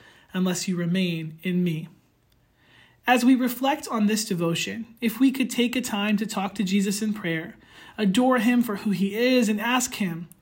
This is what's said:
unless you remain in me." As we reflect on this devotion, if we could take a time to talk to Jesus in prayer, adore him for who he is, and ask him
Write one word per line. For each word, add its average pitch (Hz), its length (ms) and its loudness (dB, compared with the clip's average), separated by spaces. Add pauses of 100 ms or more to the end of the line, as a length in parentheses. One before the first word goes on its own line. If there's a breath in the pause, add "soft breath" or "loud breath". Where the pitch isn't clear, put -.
(340 soft breath)
unless 185 340 -2
you 185 80 -2
remain 170 680 -2
in 180 200 0
me." 160 240 -2 (1200 soft breath)
As 247 140 4
we 262 120 6
reflect 254 520 -2
on 220 200 0
this 214 180 -2
devotion, 180 600 -4 (140)
if 220 180 -2
we 262 140 4
could 254 180 -2
take 240 280 0
a 240 40 0
time 208 360 0
to 214 80 -4
talk 202 300 -4
to 220 100 -2
Jesus 196 360 0
in 220 120 -2
prayer, 165 420 -6 (420 loud breath)
adore 247 420 4
him 240 220 4
for 214 140 -2
who 202 160 -2
he 196 240 0
is, 247 320 4
and 208 140 0
ask 247 340 -2
him 170 320 -4 (140)